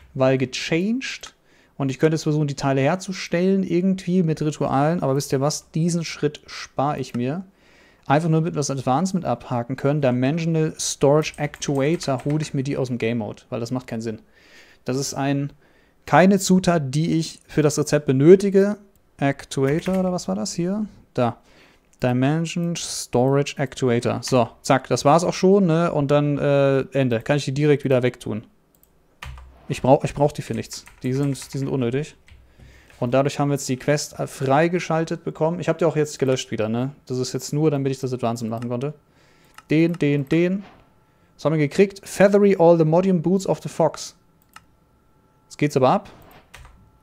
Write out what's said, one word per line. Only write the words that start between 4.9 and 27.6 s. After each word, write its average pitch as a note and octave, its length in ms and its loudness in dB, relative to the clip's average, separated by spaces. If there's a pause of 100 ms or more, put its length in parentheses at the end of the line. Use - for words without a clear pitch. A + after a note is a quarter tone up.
Aber C3+ 100 0
wisst C#3+ 180 -4
ihr C3+ 80 2
was? D3 300 -4
Diesen E3 340 -2
Schritt - 420 -4
spare - 520 -6
ich C3 160 -10
mir. C3+ 300 -4 (600)
Einfach D#3+ 220 2
nur D#3+ 120 4
mit E3 160 -2
das D3 140 -2
Advancement C#3 540 -2
abhaken B2 520 -4
können. D3 240 0
Dimensional D#3 800 0
Storage D3 580 2
Actuator C#3+ 880 -2
hole D3+ 180 -2
ich - 120 -8
mir C3+ 100 -2
die C3+ 120 -4
aus C3 120 -2
dem B2 100 -4
Game A#2 200 -2
Mode, A2 320 -8
weil A#2+ 100 -6
das A#2 100 -6
macht B2+ 160 -6
keinen A#2 140 -8
Sinn. A2 200 -8 (640)
Das B2+ 120 -4
ist C#3 180 -6
ein, C#3 380 -2 (540)
keine F#3+ 340 6
Zutat, E3+ 520 2
die D#3+ 260 0
ich D#3+ 280 -6
für - 160 -2
das D3 160 2
Rezept D3 280 0
benötige. G3 720 6 (400)
Actuator, C#3+ 800 -2
oder F#3 140 0
was F3+ 160 -6
war F#3+ 60 -2
das G#3 180 -6
hier? F#3+ 320 -4 (300)
Da. A#2+ 240 -2 (640)
Dimension D#3+ 760 0
Storage C3+ 800 -2
Actuator. A#2+ 640 -2
So, B2 280 0 (100)
zack, - 280 0
das B2 180 0
war's D#3+ 180 4
auch F3 80 -2
schon, G3 320 4
ne? E3 260 2
Und C#3+ 200 0
dann, D3 260 2
äh, C#3 440 2 (120)
Ende. B2 300 0
Kann D3 160 0
ich C#3 80 -6
die C3+ 80 -4
direkt D3 300 2